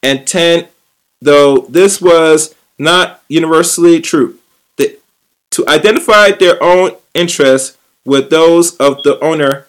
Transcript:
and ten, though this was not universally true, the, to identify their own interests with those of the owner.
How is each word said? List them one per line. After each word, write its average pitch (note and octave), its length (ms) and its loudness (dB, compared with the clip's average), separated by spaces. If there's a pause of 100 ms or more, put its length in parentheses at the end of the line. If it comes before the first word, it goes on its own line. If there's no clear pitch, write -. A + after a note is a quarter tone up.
and C3+ 240 -6
ten, E3+ 420 -2 (520)
though C#3+ 380 2 (100)
this F#3+ 320 0
was D#3+ 540 0 (240)
not E3+ 500 -2
universally E3 720 0
true, - 380 -4 (380)
the, - 200 -6 (540)
to - 160 -4
identify G#3 640 0
their F#3 320 0
own F3+ 300 0 (220)
interests C#3 640 -2 (280)
with C3+ 260 -2
those E3+ 460 2
of C#3+ 260 -2
the C#3 180 0
owner. C#3+ 480 -4